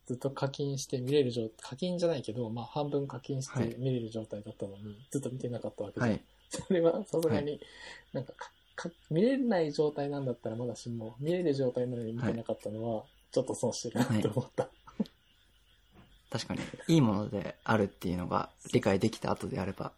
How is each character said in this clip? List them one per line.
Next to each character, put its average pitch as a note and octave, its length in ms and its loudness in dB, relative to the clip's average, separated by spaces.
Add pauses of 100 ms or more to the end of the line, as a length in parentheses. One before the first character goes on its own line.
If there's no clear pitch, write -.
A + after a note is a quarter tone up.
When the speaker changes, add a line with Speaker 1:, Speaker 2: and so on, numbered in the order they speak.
Speaker 1:
ず B2 80 -4
っ - 20 -6
と C3+ 140 -2
課 C3+ 180 -2
金 C#3 300 -4
し - 80 -8
て C3 140 -4
見 B2+ 100 -2
れ D3 120 6
る B2 60 0
状-、 A2+ 200 -2 (120)
課 - 140 -12
金 F3+ 240 -2
じ E3+ 60 2
ゃ - 20 6
な E3 80 2
い B2 80 -4
け G#2+ 100 -6
ど、 A#2 160 -4
ま A#2 140 -6
あ、 - 20 -12
半 D3 240 -2
分 C#3 180 0
課 B2+ 120 -8
金 C3+ 240 -4
し - 100 -10
て A#2 240 0
見 C3 140 0
れ B2 80 2
る A2+ 100 -4
状 A2 160 -6
態 G#2 160 -8
だ A2 100 -12
っ - 40 -12
た G#2 100 -6
の G2 120 -8
に、 G#2 80 -12
Speaker 2:
は G#2+ 60 -10
い。 G#2 200 -16
Speaker 1:
ず C#3+ 80 0
っ - 20 -6
と C3 80 -4
見 C3 80 -6
て B2 120 -4
な A#2 100 -4
か - 80 -6
っ - 80 -12
た G#2 80 -4
わ G2 80 -8
け - 80 -6
じ A#2+ 40 0
ゃ A#2+ 40 4
ん。 - 20 4
Speaker 2:
は G2 60 4
い。 - 100 -6 (240)
Speaker 1:
そ - 240 -2
れ E3+ 80 6
は E3+ 240 6
さ E3 160 0
す D#3+ 60 6
が - 140 4
に、 D3 100 -2
Speaker 2:
は - 60 -4
い。 - 40 -14 (520)
Speaker 1:
な C3+ 80 -2
ん C3+ 40 -6
か、 - 80 -14
か-、 - 180 -14 (240)
か-、 - 140 -6 (220)
見 D#3+ 100 4
れ C4+ 160 6
な A#3 240 4
い D3+ 100 2
状 D3+ 200 4
態 C#3+ 180 -2
な C#3+ 100 -2
ん C#3 60 -2
だ B2+ 60 0
っ A#2 40 -2
た - 140 -6
ら A2 60 -4
ま A#2+ 100 -4
だ A2 100 -4
し - 140 -10
も、 A2+ 300 -6
見 D3+ 120 0
れ F3+ 120 2
る D3+ 100 4
状 C3 180 2
態 B2 160 0
な B2+ 80 -4
の A#2 80 -4
に A2+ 100 -4
見 B2 100 -4
て A#2 100 2
な A#2 100 -4
か A2 100 -2
っ - 60 -14
た G#2 120 -6
の A2 120 -4
は、 A2+ 180 0
Speaker 2:
は - 20 -8
い。 - 40 -20 (240)
Speaker 1:
ち - 60 2
ょ C3 40 4
っ B2+ 40 2
と - 80 -2
損 A#2+ 200 0
し - 100 -6
て - 80 -6
る A#2 80 0
な B2 60 6
っ G#2+ 140 4
て - 100 4
思 A#2+ 120 0
っ - 100 -6
た。 - 120 0
Speaker 2:
は - 60 -14 (320)
い。 - 40 0 (1300)
確 B2 160 -4
か F#2 80 -4
に、 - 60 -4 (260)
い E3 100 8
い D3+ 40 8
も A2 120 6
の G#2 160 0
で - 340 -6
あ A2+ 140 4
る G#2 60 6
っ G2 40 2
て - 220 -4
い F2+ 60 2
う - 20 0
の F2 100 -2
が F#2 220 0 (240)
理 A#2 80 6
解 G2 160 6
で A2 140 2
き - 80 -10
た - 120 0
後 G2 160 -4
で - 120 -4
あ F#2 60 -2
れ F#2+ 80 -4
ば、 - 240 -8